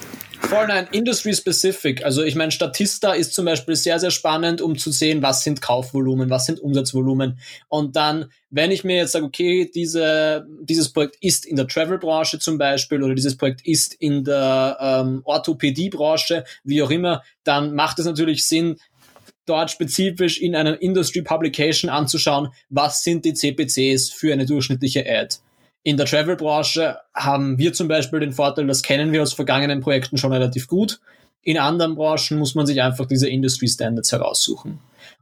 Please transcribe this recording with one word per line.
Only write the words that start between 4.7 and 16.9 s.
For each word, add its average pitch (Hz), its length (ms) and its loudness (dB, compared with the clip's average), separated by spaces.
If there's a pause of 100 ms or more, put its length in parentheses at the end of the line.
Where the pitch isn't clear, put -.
zu - 140 -6
sehen, 156 320 2
was 135 220 0
sind 147 180 -2
Kaufvolumen, 131 680 0
was 127 160 0
sind 165 120 -4
Umsatzvolumen. 131 760 0 (300)
Und 147 280 -2
dann, 151 360 0 (180)
wenn 156 220 2
ich 190 120 -2
mir 180 140 0
jetzt 170 140 0
sage, 156 140 0
„Okay, 175 460 0
diese, 156 760 0 (160)
dieses 156 280 0
Projekt 147 300 0
ist 180 240 0
in 143 120 -4
der 131 100 0
Travel-Branche 160 720 -2
zum 160 180 -2
Beispiel 139 460 0
oder 131 100 2
dieses 131 240 0
Projekt 131 300 -2
ist 156 260 0
in 143 300 -2
der, 135 580 2
ähm, 131 440 0
Orthopädie-Branche“, 156 1160 0 (200)
wie 143 180 2
auch 131 80 0
immer, 170 320 0 (220)